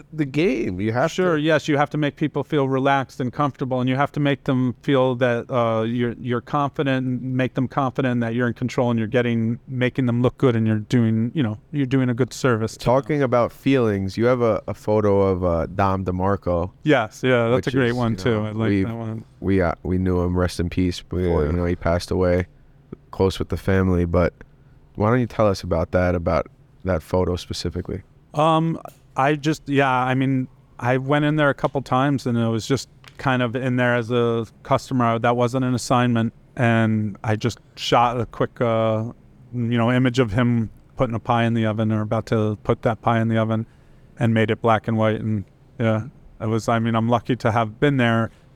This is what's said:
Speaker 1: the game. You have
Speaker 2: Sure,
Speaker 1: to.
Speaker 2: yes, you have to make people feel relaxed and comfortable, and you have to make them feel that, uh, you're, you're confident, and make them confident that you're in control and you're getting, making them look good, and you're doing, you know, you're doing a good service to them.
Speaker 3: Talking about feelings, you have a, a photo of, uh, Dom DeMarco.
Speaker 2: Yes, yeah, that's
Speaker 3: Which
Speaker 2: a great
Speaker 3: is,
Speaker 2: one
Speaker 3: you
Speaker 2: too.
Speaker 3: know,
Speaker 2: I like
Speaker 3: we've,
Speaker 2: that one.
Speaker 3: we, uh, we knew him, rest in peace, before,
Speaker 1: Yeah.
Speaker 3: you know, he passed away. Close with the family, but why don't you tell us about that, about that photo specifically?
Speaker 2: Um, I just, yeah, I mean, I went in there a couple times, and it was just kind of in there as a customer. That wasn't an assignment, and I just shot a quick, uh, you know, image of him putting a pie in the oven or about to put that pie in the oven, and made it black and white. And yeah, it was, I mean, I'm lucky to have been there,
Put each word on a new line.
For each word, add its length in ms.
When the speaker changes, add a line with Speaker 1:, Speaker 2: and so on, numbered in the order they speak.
Speaker 1:
the 120
game. 560
You 120
have 180
Speaker 2:
Sure, 260
Speaker 1:
to. 60
Speaker 2:
yes, 260
you 80
have 140
to 80
make 180
people 280
feel 240
relaxed 520
and 120
comfortable, 480
and 80
you 80
have 160
to 80
make 240
them 380
feel 340
that, 340
uh, 320
you're, 380
you're 220
confident, 640
and 300
make 180
them 140
confident 540
that 120
you're 140
in 60
control 360
and 80
you're 100
getting, 500
making 380
them 160
look 160
good, 180
and 100
you're 120
doing, 560
you 80
know, 160
you're 160
doing 240
a 40
good 200
service 420
to 20
them. 60
Speaker 3:
Talking 280
about 300
feelings, 680
you 80
have 160
a, 260
a 60
photo 480
of, 220
uh, 300
Dom 300
DeMarco. 640
Speaker 2:
Yes, 420
yeah, 240
that's 180
Speaker 3:
Which 80
Speaker 2:
a 40
great 120
Speaker 3:
is, 60
Speaker 2:
one 160
Speaker 3:
you 60
Speaker 2:
too. 240
Speaker 3:
know, 40
Speaker 2:
I 40
like 180
Speaker 3:
we've, 180
Speaker 2:
that 80
one. 300
Speaker 3:
we, 220
uh, 100
we 140
knew 240
him, 160
rest 240
in 80
peace, 320
before, 440
Speaker 1:
Yeah. 60
Speaker 3:
you 60
know, 80
he 100
passed 360
away. 380
Close 260
with 100
the 80
family, 480
but 300
why 120
don't 120
you 60
tell 220
us 140
about 300
that, 220
about 340
that 180
photo 340
specifically? 680
Speaker 2:
Um, 440
I 200
just, 300
yeah, 240
I 240
mean, 340
I 200
went 260
in 120
there 120
a 60
couple 260
times, 460
and 100
it 120
was 180
just 240
kind 260
of 140
in 200
there 180
as 160
a 360
customer. 540
That 160
wasn't 300
an 100
assignment, 600
and 680
I 120
just 220
shot 440
a 60
quick, 340
uh, 440
you 240
know, 120
image 280
of 140
him 360
putting 180
a 60
pie 240
in 100
the 100
oven 280
or 100
about 240
to 380
put 180
that 180
pie 200
in 80
the 100
oven, 260
and 160
made 160
it 100
black 280
and 100
white. 220
And 240
yeah, 280
it 60
was, 220
I 120
mean, 140
I'm 140
lucky 280
to 140
have 300
been 160
there, 340